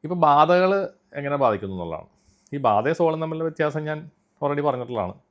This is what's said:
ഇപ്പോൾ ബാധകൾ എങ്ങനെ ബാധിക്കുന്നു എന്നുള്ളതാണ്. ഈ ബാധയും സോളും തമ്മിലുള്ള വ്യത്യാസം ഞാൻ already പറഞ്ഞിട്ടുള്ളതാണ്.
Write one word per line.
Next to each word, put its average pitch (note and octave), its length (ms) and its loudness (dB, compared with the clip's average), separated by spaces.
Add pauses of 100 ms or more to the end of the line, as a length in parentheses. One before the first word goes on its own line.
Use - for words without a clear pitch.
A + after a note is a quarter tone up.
ഇപ്പോൾ F3 140 -4 (100)
ബാധകൾ F3 420 6 (500)
എങ്ങനെ C#3+ 240 -4
ബാധിക്കുന്നു G2+ 320 0
എന്നുള്ളതാണ്. E2+ 320 -8 (460)
ഈ C#3+ 40 -6 (100)
ബാധയും A2+ 340 2
സോളും D#3+ 220 0
തമ്മിലുള്ള D#3+ 260 -6
വ്യത്യാസം D3+ 400 -4
ഞാൻ D3+ 80 -8 (460)
already C#3+ 260 -2
പറഞ്ഞിട്ടുള്ളതാണ്. A#2 440 -4 (160)